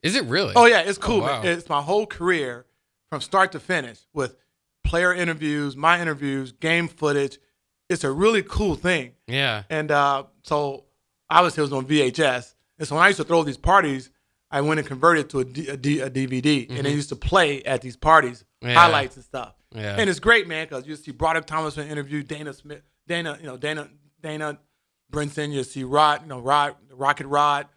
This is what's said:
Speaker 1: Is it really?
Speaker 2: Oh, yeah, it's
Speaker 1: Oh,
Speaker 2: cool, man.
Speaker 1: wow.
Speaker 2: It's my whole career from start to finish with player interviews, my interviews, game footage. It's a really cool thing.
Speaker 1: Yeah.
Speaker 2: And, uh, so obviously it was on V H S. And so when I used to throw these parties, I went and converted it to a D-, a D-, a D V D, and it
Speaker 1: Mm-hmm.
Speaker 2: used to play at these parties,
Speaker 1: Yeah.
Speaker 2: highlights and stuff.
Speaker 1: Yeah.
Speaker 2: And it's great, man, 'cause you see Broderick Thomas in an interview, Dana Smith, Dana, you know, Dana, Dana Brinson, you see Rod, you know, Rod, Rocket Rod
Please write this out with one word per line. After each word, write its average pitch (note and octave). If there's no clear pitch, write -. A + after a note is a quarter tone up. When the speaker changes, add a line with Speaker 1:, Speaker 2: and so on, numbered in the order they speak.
Speaker 1:
Is F3
it -
really? B2
Speaker 2:
Oh, A#3
yeah, A3+
it's G3
Speaker 1:
Oh, -
Speaker 2:
cool, A3
man. C3
Speaker 1:
wow. F#3
Speaker 2:
It's E3+
my D3
whole G3
career D3+
from D3
start F#3+
to D#3
finish C3
with C3
player F3+
interviews, D3+
my E3
interviews, C#3
game E3+
footage. C#3+
It's F3
a C#3
really G3
cool G3
thing. D3+
Speaker 1:
Yeah. A#2+
Speaker 2:
And, D#3
uh, C#3+
so D3
obviously D#3+
it D3
was C3+
on C3
V D3
H B2+
S. B2+
And D#3
so C#3+
when D#3+
I F#3+
used G3+
to D#3+
throw E3
these C#3+
parties, D#3
I C#3+
went D#3
and C#3+
converted D3+
it -
to C#3
a B2+
D-, C3
a C#3
D-, C#3
a C3+
D C3+
V B2+
D, C#3
and B2+
it C#3
Speaker 1:
Mm-hmm. C#3+
Speaker 2:
used C#3+
to C3+
play D3+
at C3
these B2+
parties, C#3+
Speaker 1:
Yeah. A#2+
Speaker 2:
highlights D3+
and C3
stuff. B2
Speaker 1:
Yeah. G#2
Speaker 2:
And G#3
it's D#3
great, G#3+
man, D#3+
'cause D#3
you D#3
see D3
Broderick D#3+
Thomas D#3
in D3+
an D3
interview, D3
Dana D3
Smith, D3
Dana, E3
you D#3+
know, B2+
Dana, D3+
Dana D3+
Brinson, D3
you C#3
see C3+
Rod, D3
you D#3+
know, C3
Rod, C#3+
Rocket C#3
Rod D3